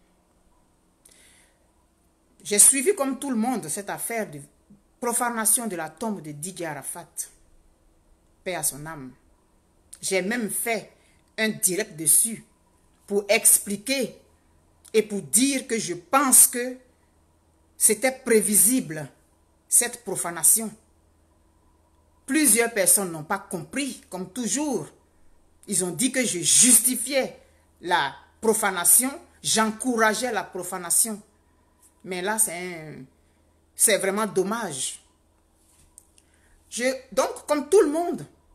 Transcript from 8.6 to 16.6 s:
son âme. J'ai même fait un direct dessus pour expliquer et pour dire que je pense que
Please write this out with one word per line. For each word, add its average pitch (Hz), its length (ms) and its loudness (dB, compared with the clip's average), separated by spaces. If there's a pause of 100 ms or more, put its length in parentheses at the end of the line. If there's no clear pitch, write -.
son 147 240 -6
âme. 139 260 -14 (880)
J'ai 190 220 0
même 220 280 -2
fait 226 400 -4 (460)
un 220 120 0
direct 185 480 -2
dessus 156 480 0 (640)
pour 202 220 0
expliquer 214 880 2 (760)
et 220 100 4
pour 208 200 -6
dire 254 440 0
que 226 120 -2
je 175 160 -4
pense - 520 4
que 254 300 -4 (1000)